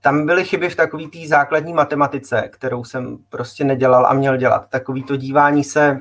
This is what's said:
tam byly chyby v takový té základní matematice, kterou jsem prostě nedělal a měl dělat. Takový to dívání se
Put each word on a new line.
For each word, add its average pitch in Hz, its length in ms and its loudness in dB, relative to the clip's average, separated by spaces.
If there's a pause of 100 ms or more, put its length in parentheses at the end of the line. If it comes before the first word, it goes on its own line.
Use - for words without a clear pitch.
tam 147 260 2
byly 175 180 2
chyby 180 240 -2
v 175 80 -6
takový 160 320 -2
té 165 200 -16
základní 156 440 0
matematice, 143 760 -2
kterou 123 360 -8
jsem 123 340 -10 (100)
prostě 139 360 -8
nedělal 127 420 4
a - 60 4
měl 135 240 2
dělat. - 320 0
Takový 135 340 -6
to 139 140 -4
dívání 143 480 2
se 143 360 2